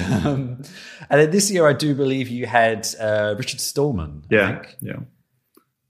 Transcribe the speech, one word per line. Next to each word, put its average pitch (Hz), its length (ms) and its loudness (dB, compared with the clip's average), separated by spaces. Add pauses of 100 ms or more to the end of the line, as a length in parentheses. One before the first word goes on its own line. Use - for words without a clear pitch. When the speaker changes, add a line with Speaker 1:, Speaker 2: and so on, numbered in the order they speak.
(260)
Speaker 1:
um, 131 360 -4 (480)
and 143 120 6
then 156 100 4
this 196 180 2
year, 175 180 4
I 147 60 6
do 147 220 0
believe 135 340 0
you 120 160 -6
had, 113 420 2 (120)
uh, 107 380 0
Richard - 240 -8
Stallman, 82 680 -4
I 110 40 4
Speaker 2:
Yeah, 101 120 4 (120)
Speaker 1:
think. - 220 -20
Speaker 2:
yeah. - 180 -10 (880)